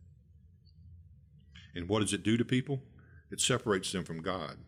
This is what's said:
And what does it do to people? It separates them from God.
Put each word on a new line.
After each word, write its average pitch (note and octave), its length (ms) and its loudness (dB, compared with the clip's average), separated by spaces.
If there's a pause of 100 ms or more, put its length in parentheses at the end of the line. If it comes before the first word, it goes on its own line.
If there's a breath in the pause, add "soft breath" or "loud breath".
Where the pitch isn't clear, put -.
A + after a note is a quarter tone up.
(1700 loud breath)
And F2 140 -6
what G#2+ 120 4
does G2 120 2
it F2+ 100 0
do A2 140 4
to A#2 80 4
people? C3 380 0 (480 loud breath)
It G2+ 100 -6
separates G#2+ 520 2
them F2 120 -2
from E2 180 -8
God. F2 340 -4 (120)